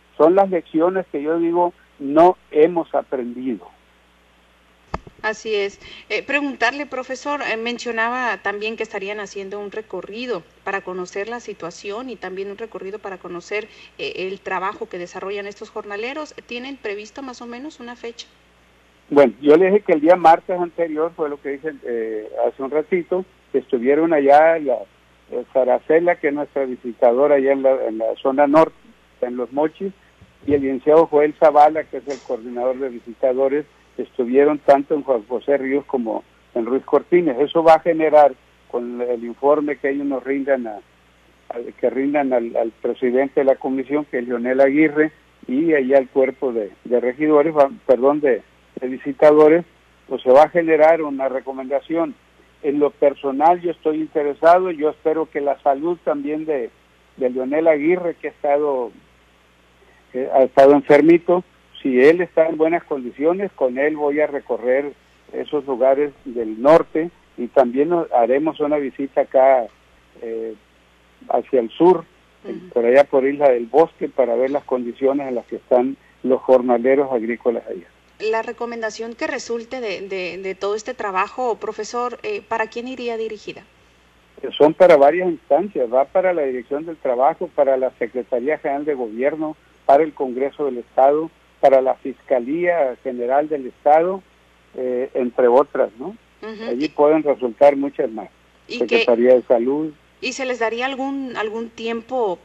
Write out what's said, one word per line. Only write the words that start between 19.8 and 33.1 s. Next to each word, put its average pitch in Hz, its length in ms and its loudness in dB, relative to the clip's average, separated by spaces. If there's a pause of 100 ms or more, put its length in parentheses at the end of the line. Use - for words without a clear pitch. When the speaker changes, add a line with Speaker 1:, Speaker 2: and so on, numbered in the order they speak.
Speaker 1:
que 180 120 0
el 151 80 0
día 170 140 6
martes 170 440 2
anterior, 170 560 -4
fue 156 140 -4
lo 143 120 -12
que 139 100 -8
dije, 151 200 -8 (120)
eh, 110 440 -6 (200)
hace - 140 -6
un 131 100 -6
ratito, 175 540 -2 (260)
que 135 80 2
estuvieron 143 540 0
allá 151 460 6
la, 127 180 -2 (540)
eh, 123 120 -6 (100)
Saracela, 156 640 2
que 156 100 -4
es 143 60 -2
nuestra 143 320 -4
visitadora 127 720 2
allá 139 180 2
en 135 100 -4
la, 131 220 2
en 110 140 -6
la 113 220 -4
zona 139 260 2
norte, 160 280 4 (460)
en 123 160 -6
Los 120 160 -6
Mochis, 160 400 -4 (520)
y 143 80 0
el 143 80 2
licenciado 151 460 2
Joel 151 320 2
Zavala, 151 460 4
que 143 120 -14
es 127 100 -14
el 135 120 -8
coordinador 123 580 -6
de 135 120 -6
visitadores, 131 760 -2 (320)